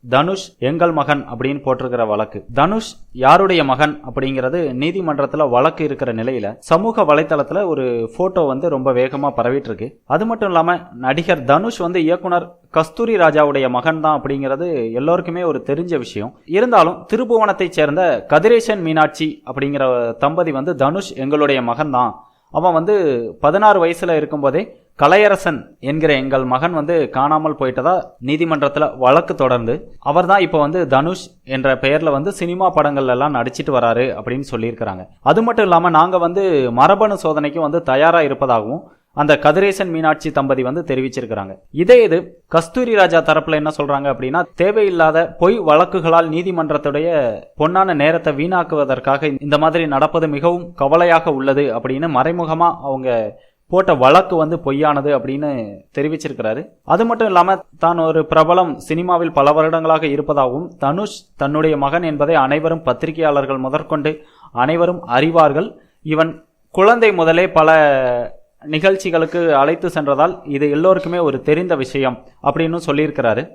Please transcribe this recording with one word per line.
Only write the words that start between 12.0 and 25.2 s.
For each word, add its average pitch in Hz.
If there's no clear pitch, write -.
இயக்குனர் 175
கஸ்தூரி 220
ராஜாவுடைய 143
மகன் 160
தான் 151
அப்படிங்கிறது 139
எல்லோருக்குமே 175
ஒரு 135
தெரிஞ்ச 170
விஷயம். 107
இருந்தாலும் 226
திருபுவனத்தைச் 214
சேர்ந்த 151
கதிரேசன் 214
மீனாட்சி 156
அப்படிங்கிற 135
தம்பதி 160
வந்து 160
தனுஷ் 175
எங்களுடைய 143
மகன் 139
தான், 117
அவன் 175
வந்து 175
பதினாறு 196
வயசுல 170
இருக்கும்போதே 147
கலையரசன் 185